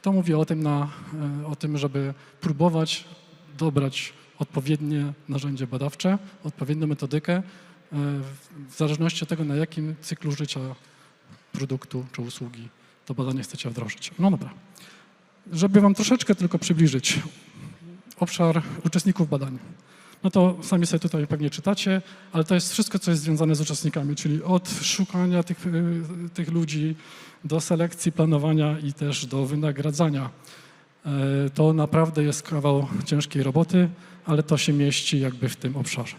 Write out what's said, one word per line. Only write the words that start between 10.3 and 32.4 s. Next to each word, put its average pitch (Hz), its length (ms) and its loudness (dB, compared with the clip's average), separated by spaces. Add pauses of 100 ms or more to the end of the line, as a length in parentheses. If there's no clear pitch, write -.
życia 143 280 -6 (920)
produktu 131 600 -6
czy - 100 -10
usługi 120 480 -10 (360)
to 139 80 -8
badanie 131 300 -2
chcecie - 260 -10
wdrożyć. 117 500 -10
No 190 120 6
dobra. 131 180 -2 (1000)
Żeby 196 300 6
wam 202 120 6
troszeczkę 214 420 2
tylko 175 240 0
przybliżyć 151 600 2 (1000)
obszar 170 420 2 (240)
uczestników 175 440 2
badań. 135 300 -2 (640)
No 185 60 4
to 180 320 4
sami 175 260 2
sobie 165 120 0
tutaj 156 280 -2
pewnie 147 220 -2
czytacie, 190 520 0 (300)
ale 165 120 2
to 185 120 2
jest 170 160 0
wszystko, - 280 0
co 175 120 0
jest 151 120 2
związane 156 320 2
z 147 60 -2
uczestnikami, 147 540 -2
czyli 151 280 -2
od 180 260 2
szukania 180 720 0
tych, 175 240 -6
y, 170 340 0 (320)
tych 165 180 -4
ludzi, 156 440 0 (480)
do 156 180 0
selekcji, 170 500 0
planowania 156 680 2
i 143 140 -4
też 143 320 -4
do 135 200 -2
wynagradzania. 147 840 0 (760)
E, 156 40 -6 (400)
to 156 240 4
naprawdę 160 500 2
jest 147 200 0